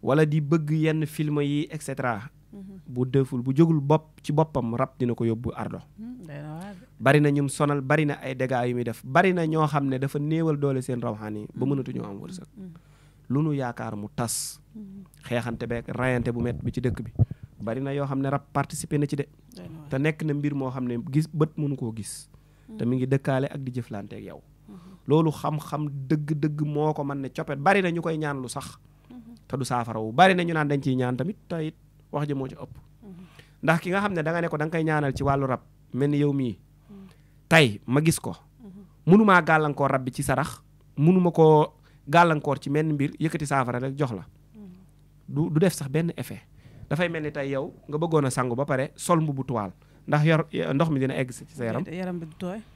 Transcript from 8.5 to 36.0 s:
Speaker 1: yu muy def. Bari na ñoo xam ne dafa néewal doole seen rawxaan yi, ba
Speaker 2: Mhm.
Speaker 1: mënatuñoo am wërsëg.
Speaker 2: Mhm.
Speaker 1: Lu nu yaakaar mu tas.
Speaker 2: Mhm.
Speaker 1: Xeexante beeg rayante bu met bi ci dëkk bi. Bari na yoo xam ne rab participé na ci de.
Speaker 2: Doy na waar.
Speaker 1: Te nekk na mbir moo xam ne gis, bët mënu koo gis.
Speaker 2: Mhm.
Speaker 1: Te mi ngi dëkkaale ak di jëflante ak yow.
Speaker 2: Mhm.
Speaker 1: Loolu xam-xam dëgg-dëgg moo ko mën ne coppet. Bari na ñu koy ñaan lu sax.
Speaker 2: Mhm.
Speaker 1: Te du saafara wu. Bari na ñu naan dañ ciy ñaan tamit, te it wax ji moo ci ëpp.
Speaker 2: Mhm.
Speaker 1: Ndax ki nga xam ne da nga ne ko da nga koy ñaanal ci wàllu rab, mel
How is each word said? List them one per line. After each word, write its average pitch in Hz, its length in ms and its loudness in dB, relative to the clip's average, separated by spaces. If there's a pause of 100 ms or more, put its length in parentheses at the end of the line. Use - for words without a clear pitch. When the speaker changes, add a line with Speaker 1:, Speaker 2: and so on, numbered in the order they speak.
Speaker 1:
yu 123 80 0
muy 120 80 -2
def. 117 220 -8
Bari 170 280 4
na 170 140 0
ñoo 156 200 2
xam 139 200 0
ne 131 100 0
dafa 139 220 -4
néewal 160 400 0
doole 139 220 0
seen 127 180 -4
rawxaan 107 380 -6
yi, 107 180 -10
ba 127 100 -2
Speaker 2:
Mhm. 135 60 0
Speaker 1:
mënatuñoo 127 340 -4
am 101 140 -12
wërsëg. 185 260 -14 (120)
Speaker 2:
Mhm. 190 120 -16 (600)
Speaker 1:
Lu 135 120 2
nu 156 140 0
yaakaar 117 400 -6
mu 104 180 -10
tas. - 460 -6 (160)
Speaker 2:
Mhm. 196 280 -16 (200)
Speaker 1:
Xeexante 117 440 -6
beeg 117 200 -6
rayante 120 460 -2
bu 120 80 -4
met 120 200 -4
bi 123 100 -4
ci - 100 -6
dëkk 123 220 -2
bi. 110 80 -12 (500)
Bari 113 180 -6
na 139 140 -4
yoo 143 120 -2
xam 139 140 -4
ne 135 100 -2
rab 139 220 -4
participé - 460 -4
na 147 100 2
ci 147 80 -4
de. 139 120 -4 (280)
Speaker 2:
Doy - 140 -16
na - 100 -16
waar. - 100 -18
Speaker 1:
Te - 80 -2
nekk 156 260 0
na 156 100 0
mbir 147 200 0
moo 135 180 -2
xam 127 160 -6
ne 120 100 -4 (120)
gis, 151 220 2
bët 156 240 0
mënu 143 220 -4
koo 113 180 -6
gis. - 320 -12 (400)
Speaker 2:
Mhm. 220 100 -16
Speaker 1:
Te 127 80 -2
mi 120 120 0
ngi 127 100 -2
dëkkaale 135 400 0
ak 139 160 -8
di 127 80 -8
jëflante 117 440 -8
ak 107 80 -14
yow. 85 180 -16 (260)
Speaker 2:
Mhm. - 80 -20 (320)
Speaker 1:
Loolu 156 240 4
xam-xam 151 560 -4 (220)
dëgg-dëgg 151 580 -2
moo 147 260 0
ko 147 100 -4
mën 139 180 -4
ne 131 80 -6
coppet. 156 300 -6
Bari 190 220 4
na 180 80 2
ñu 170 120 -2
koy 160 160 -2
ñaan 147 240 -4
lu 120 80 -8
sax. - 280 -10 (320)
Speaker 2:
Mhm. - 80 -20 (300)
Speaker 1:
Te - 100 -8
du 135 60 0
saafara 117 380 -2
wu. 110 100 -4
Bari 180 240 8
na 180 80 2
ñu 170 100 -2
naan 156 140 2
dañ 143 160 0
ciy 135 140 2
ñaan 123 180 0
tamit, 135 220 -4 (100)
te - 80 -6 (120)
it 160 80 -10 (360)
wax 147 160 -2
ji 147 60 -2
moo 135 140 -4
ci 143 80 -12
ëpp. - 140 -16 (340)
Speaker 2:
Mhm. 190 200 -18 (400)
Speaker 1:
Ndax 202 160 4
ki 185 100 -6
nga 190 120 0
xam 202 120 0
ne 165 100 -2
da 160 80 0
nga 170 100 0
ne 170 80 0
ko 156 80 -4
da 151 80 0
nga 160 120 -4
koy 160 60 0
ñaanal 151 320 0
ci - 80 -4
wàllu 139 240 2
rab, 127 140 -2 (320)
mel 139 160 2